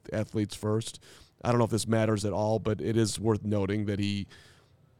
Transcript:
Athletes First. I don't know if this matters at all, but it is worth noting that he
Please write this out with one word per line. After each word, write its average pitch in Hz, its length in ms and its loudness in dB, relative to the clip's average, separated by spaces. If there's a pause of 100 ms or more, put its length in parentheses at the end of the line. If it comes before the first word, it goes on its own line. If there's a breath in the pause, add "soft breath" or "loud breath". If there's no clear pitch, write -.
(120)
Athletes 107 440 -2
First. 107 440 -4 (440 loud breath)
I 117 80 0
don't 120 80 4
know 117 60 4
if 104 60 0
this 110 160 0
matters 110 380 2
at 101 80 -2
all, 107 260 0
but 95 220 -2
it 107 160 0
is 107 220 2
worth 104 240 0
noting 104 420 0
that 101 140 -2
he 101 280 -2 (720 loud breath)